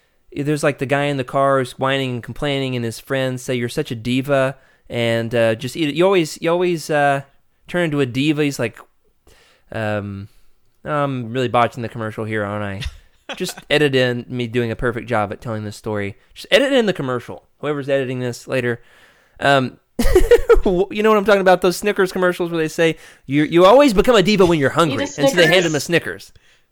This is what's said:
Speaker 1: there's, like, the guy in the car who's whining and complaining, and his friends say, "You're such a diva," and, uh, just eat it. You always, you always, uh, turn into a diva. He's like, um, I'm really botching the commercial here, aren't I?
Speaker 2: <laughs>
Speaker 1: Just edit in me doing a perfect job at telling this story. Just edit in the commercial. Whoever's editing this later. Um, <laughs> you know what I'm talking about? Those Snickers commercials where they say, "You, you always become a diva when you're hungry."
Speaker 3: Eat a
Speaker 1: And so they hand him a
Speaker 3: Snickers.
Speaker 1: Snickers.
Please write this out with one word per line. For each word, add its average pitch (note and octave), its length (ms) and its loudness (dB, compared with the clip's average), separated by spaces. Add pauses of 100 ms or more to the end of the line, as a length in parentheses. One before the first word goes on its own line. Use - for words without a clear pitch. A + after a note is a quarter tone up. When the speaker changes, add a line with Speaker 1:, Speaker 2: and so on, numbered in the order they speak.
(320)
Speaker 1:
there's, C#3+ 320 -4
like, D3 140 0
the C#3 80 -6
guy C#3 200 0
in C#3+ 120 -2
the C3 80 -4
car C#3 340 2
who's B2+ 180 -6
whining C3+ 360 -2
and A#2 100 -8
complaining, C3+ 540 -4
and A#2 80 -4
his A2+ 160 -8
friends C3 400 -4
say, C3 140 -4
"You're A#2+ 120 -2
such C#3+ 240 -6
a B2+ 40 -6
diva," C3 600 -2 (320)
and, A#2 480 -2
uh, A2+ 200 2
just A#2+ 200 -10
eat D#3+ 140 -2
it. C#3 60 -6
You E3 100 2
always, F#3 360 0
you E3 100 -2
always, F3+ 380 -2
uh, C#3+ 340 0 (440)
turn F3 160 -2
into D3 160 -2
a C#3 60 2
diva. C#3+ 400 0
He's C#3 140 -4
like, A#2+ 200 -6 (920)
um, G2+ 560 -6 (560)
I'm C3+ 480 -4
really B2+ 160 -2
botching A#2+ 340 0
the A2 60 -6
commercial A2 360 -8
here, G#2+ 200 -4
aren't G#2 180 -6
I? G2 240 -8
Speaker 2:
<laughs> - 480 -16
Speaker 1:
Just - 240 -10 (100)
edit D3 240 2
in B2 340 0
me B2 200 -6
doing A#2 240 -2
a A2 40 -4
perfect A#2 320 -4
job G#2+ 240 -2
at - 80 -10
telling A2 240 -8
this G#2 140 -10
story. G2+ 400 -8 (160)
Just - 160 -18
edit C4+ 240 4
in A#3 140 2
the F3+ 60 0
commercial. B2 540 -8 (120)
Whoever's C#3+ 280 -6
editing C3 340 -2
this A#2+ 260 -8
later. B2 340 -2 (580)
Um, C3+ 400 0 (200)
<laughs> - 0 - (640)
you G3+ 380 0
know A3 60 4
what A3 100 6
I'm G3 60 -2
talking G3+ 160 4
about? F#3 200 4
Those F3+ 160 0
Snickers G3 340 -2
commercials F3+ 380 -2
where E3+ 100 -4
they D#3 80 -2
say, D#3+ 300 0 (300)
"You, C#3+ 160 0
you E3 220 6
always B3+ 280 8
become A3 220 4
a F#3+ 80 6
diva G3 240 4
when E3+ 100 2
you're C3+ 140 2
hungry." E3 320 0
Speaker 3:
Eat - 160 -10
a - 20 0
Speaker 1:
And - 80 4
so - 60 -2
they F3 100 6
hand F3+ 180 4
him D#3+ 120 -2
a C#3 40 -2
Speaker 3:
Snickers. A#2+ 520 -4
Speaker 1:
Snickers. - 20 -20 (380)